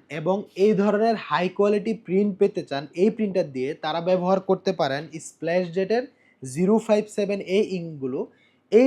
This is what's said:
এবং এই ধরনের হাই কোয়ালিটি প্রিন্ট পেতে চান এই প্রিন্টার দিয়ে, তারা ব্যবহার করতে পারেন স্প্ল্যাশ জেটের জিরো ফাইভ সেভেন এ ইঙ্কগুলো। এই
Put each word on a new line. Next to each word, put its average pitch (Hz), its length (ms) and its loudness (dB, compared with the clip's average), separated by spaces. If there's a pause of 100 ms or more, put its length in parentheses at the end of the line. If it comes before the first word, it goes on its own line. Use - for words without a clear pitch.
(200)
এবং 180 180 0 (180)
এই 208 260 2
ধরনের 214 340 2 (120)
হাই 160 180 2 (120)
কোয়ালিটি 208 360 2 (120)
প্রিন্ট 196 320 2
পেতে 196 320 2
চান 139 140 -4 (200)
এই 214 120 6
প্রিন্টার 190 400 -2
দিয়ে, 127 140 -2 (140)
তারা 156 180 -2
ব্যবহার 185 380 2 (100)
করতে 190 300 0
পারেন 143 240 -2 (240)
স্প্ল্যাশ 170 360 -2 (120)
জেটের 208 280 -2 (400)
জিরো 165 360 0
ফাইভ 214 240 0 (140)
সেভেন 202 220 -2 (180)
এ - 20 4 (180)
ইঙ্কগুলো। 147 420 -8 (520)
এই 240 160 8